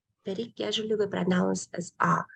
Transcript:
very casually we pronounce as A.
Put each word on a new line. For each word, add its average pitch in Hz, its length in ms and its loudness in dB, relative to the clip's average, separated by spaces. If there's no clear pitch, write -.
very 202 320 -6
casually 214 380 -2
we 208 120 2
pronounce 185 680 2
as 175 260 -8
A. 170 240 2